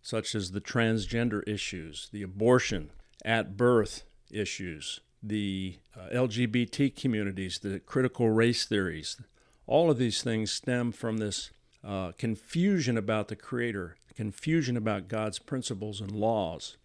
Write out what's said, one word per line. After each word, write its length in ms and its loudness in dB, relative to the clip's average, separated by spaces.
such 340 -4
as 180 -2
the 100 -4
transgender 840 2
issues, 640 -6
the 120 -10
abortion 680 4
at 300 0
birth 480 4
issues, 720 -6
the, 560 -2
uh, 140 -14
L 160 2
G 180 0
B 220 2
T 240 2
communities, 680 -2
the 220 -6
critical 480 0
race 380 4
theories. 520 -2
All 240 4
of 60 4
these 260 0
things 300 -2
stem 400 -2
from 240 -4
this, 340 -4
uh, 300 -4
confusion 840 0
about 300 0
the 80 -8
Creator, 600 -6
confusion 640 0
about 320 -2
God's 300 -4
principles 640 -6
and 100 -6
laws 720 0